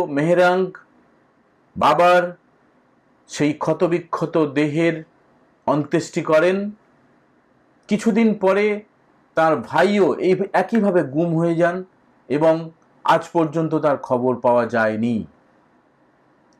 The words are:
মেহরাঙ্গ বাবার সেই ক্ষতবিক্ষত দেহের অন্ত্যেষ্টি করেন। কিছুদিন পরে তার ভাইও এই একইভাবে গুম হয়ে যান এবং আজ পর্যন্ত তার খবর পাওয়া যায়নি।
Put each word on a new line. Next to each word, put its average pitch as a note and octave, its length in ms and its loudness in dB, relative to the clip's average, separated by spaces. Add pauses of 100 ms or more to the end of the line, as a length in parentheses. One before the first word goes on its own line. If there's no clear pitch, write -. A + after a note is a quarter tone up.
(160)
মেহরাঙ্গ F3+ 520 2 (1080)
বাবার F3 460 4 (1080)
সেই D3+ 220 -2 (120)
ক্ষতবিক্ষত E3 720 -4 (240)
দেহের D#3 360 0 (720)
অন্ত্যেষ্টি D3+ 640 -2
করেন। E3+ 260 2 (1300)
কিছুদিন A3 400 2 (160)
পরে G3 220 2 (720)
তার D#3+ 160 2 (160)
ভাইও F#3 380 2 (220)
এই F#3 60 4 (280)
একইভাবে G3 400 0 (120)
গুম E3+ 160 0 (100)
হয়ে E3+ 220 0
যান F3 140 0 (520)
এবং D#3 260 2 (500)
আজ D#3+ 180 2 (120)
পর্যন্ত D#3+ 380 0 (120)
তার C#3+ 120 2 (120)
খবর B2+ 240 0 (120)
পাওয়া A#2+ 200 2 (100)
যায়নি। A2 420 0 (1400)